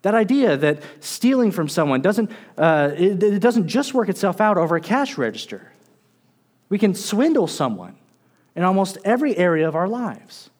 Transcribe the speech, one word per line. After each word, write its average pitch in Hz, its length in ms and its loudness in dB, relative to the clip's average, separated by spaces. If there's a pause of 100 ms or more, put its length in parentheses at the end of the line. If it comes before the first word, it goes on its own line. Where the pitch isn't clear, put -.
That 202 100 2
idea 226 440 2
that 147 260 0 (160)
stealing 247 520 0
from 160 160 -2
someone 147 340 0
doesn't, 202 300 0 (240)
uh, 151 400 2
it, 185 280 2
it 208 160 2
doesn't 233 280 2
just 262 280 -4
work 214 140 0
itself 180 300 -2
out 214 180 2
over 165 180 2
a 160 60 -2
cash 262 360 -2
register. 107 540 -6 (960)
We 202 80 -2
can 196 160 2
swindle 240 540 0
someone 98 480 -6 (600)
in 170 80 -2
almost 190 420 0
every 240 320 0
area 165 300 2
of 156 80 -4
our 175 120 -2
lives. 220 600 -10 (100)